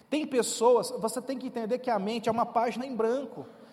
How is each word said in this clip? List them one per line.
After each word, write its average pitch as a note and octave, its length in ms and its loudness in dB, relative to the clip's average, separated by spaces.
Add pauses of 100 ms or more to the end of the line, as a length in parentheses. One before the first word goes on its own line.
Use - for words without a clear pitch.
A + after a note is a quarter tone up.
(100)
Tem D4+ 160 0
pessoas, A#3 640 4
você A3 320 -4
tem C4 160 -6
que B3+ 80 -8
entender A#3 320 -4
que B3+ 120 -2
a G#3+ 80 4
mente A3+ 300 -2
é A3+ 40 2
uma A3+ 120 2
página A3+ 400 0
em C4+ 100 -8
branco. A3+ 520 -2 (260)